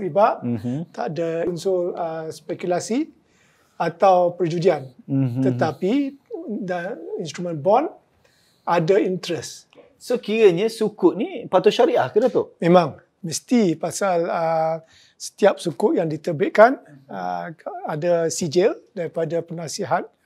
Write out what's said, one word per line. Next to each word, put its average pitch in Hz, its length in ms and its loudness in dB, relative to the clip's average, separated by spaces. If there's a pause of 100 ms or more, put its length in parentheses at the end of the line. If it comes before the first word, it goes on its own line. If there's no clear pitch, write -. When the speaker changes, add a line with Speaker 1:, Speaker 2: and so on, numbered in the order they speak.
Speaker 1:
riba, 196 400 2
Speaker 2:
Mhm. 120 360 -6 (200)
Speaker 1:
tak - 160 -8
ada 165 320 -4
unsur, 175 480 -2
ha, 160 400 -8
spekulasi 180 800 -4 (640)
atau 175 560 4
perjudian. 160 560 0 (160)
Speaker 2:
Mhm. 135 400 0
Speaker 1:
Tetapi 147 480 0 (720)
da-, 180 320 -6 (240)
instrumen 170 400 -8
bond 220 320 2 (720)
ada 175 320 2
interest. - 720 -4 (320)
Speaker 2:
So, 247 160 -4
kiranya 214 560 4
sukuk 190 480 0
ni 330 320 -8
patuh 190 180 6
syariah 240 380 2
ke, - 80 -10
Datuk? 220 420 0
Speaker 1:
Memang. 170 380 4 (260)
Mesti 175 560 0
pasal, 180 480 -2
ah, 160 560 -2 (320)
setiap - 480 0
sukuk 208 320 0
yang 170 160 0
diterbitkan, 196 640 4 (320)
ah, 170 480 -8 (320)
ada 170 400 0
sijil 175 480 0 (240)
daripada 165 480 -4
penasihat, 170 640 -6 (160)